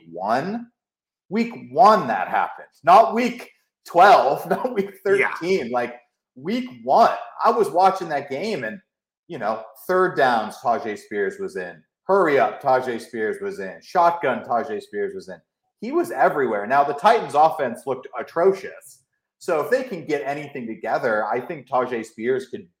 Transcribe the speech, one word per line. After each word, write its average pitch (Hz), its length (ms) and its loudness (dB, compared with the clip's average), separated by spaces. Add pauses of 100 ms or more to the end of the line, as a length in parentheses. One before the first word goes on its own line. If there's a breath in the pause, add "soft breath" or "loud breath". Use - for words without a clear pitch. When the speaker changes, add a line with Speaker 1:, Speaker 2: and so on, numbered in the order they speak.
(120)
Speaker 1:
one. 135 560 -4 (600)
Week 226 240 -2 (180)
one 175 360 6
that 95 200 -4
happened, 90 400 -4 (160)
not 180 320 6
week 233 340 -2 (380)
twelve, 170 580 6
<laughs> 170 40 -8
not 240 260 -2
week 196 160 -2 (140)
Speaker 2:
Yeah. 196 280 2
Speaker 1:
thirteen, 165 380 -2
like, 120 240 -2 (400)
week 220 340 -6 (140)
one. 139 320 4 (260)
I 196 100 4
was 233 180 0
watching 180 400 2
that 143 200 -4
game 151 360 -6
and, 110 160 -10 (480)
you 170 80 -10
know, 107 260 -4 (240)
third 185 300 2
downs, 117 400 2
Tyjae 110 420 -4
Spears 98 400 -4
was 95 160 -10
in. 87 260 -10 (220)
Hurry 175 340 2
up, 110 240 0
Tyjae 127 380 0
Spears 107 420 -6
was 98 180 -8
in. 92 220 -12
Shotgun, 170 640 0
Tyjae 110 380 -4
Spears 101 340 -8
was 92 140 -14
in. 87 100 -16 (400)
He 233 140 -8
was 330 180 -2
everywhere. 127 560 0
Now, 139 160 4
the 143 120 -4
Titans' 202 380 2
offense 143 540 2
looked - 220 -6 (100)
atrocious. 117 840 -2 (360)
So 160 220 -2
if 143 100 -6
they 262 120 2
can 175 220 -10
get 143 200 -4
anything 139 420 -8
together, 110 580 -2
I 113 140 -4
think 139 260 -12
Tyjae 123 400 -4
Spears 127 440 -4
could 107 180 -14 (120)